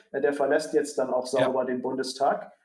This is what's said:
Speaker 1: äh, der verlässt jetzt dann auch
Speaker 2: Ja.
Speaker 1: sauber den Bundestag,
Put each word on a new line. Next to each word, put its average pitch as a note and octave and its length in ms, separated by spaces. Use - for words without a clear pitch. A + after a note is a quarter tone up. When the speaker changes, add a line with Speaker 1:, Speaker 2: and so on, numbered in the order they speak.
Speaker 1:
äh, C#3 80
der C#3+ 140
verlässt C#3+ 400
jetzt D3 240
dann B2+ 140
auch B2+ 200
Speaker 2:
Ja. C3 140
Speaker 1:
sauber B2+ 180
den B2+ 180
Bundestag, C3+ 720